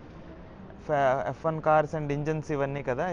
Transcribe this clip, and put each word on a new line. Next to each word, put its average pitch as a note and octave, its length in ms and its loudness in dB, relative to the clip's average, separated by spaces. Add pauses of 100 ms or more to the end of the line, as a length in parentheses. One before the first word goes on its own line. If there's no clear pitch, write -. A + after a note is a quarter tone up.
(840)
ఫ-, C#3 480 4
ఎఫ్ - 160 -10
వన్ D#3+ 120 0 (100)
cars D3+ 280 6
and D3+ 100 -2 (100)
engines D#3 400 -2
ఇవన్నీ C#3 340 -2
కదా, C#3+ 200 0